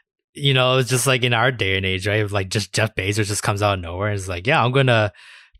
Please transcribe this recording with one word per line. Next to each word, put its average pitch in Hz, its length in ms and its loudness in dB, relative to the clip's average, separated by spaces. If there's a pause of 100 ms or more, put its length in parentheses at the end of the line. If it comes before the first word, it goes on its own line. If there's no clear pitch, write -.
(340)
you 143 200 0
know, 127 240 2
it's 123 120 0
just 123 180 0
like 127 160 2
in 123 100 2
our 120 180 2
day 95 260 0
and 95 80 -2
age, 92 220 -2
right? 104 220 0
Like, 98 200 -2
just 101 240 -4
Jeff 107 220 -2
Bezos 101 320 -2
just 101 160 -6
comes 101 180 -2
out 101 140 2
of 92 80 -4
nowhere 90 260 -4
and 104 60 -2
is 95 120 -8
like, 90 200 -8
"Yeah, 143 160 2
I'm 123 80 2
gonna 123 420 2 (460)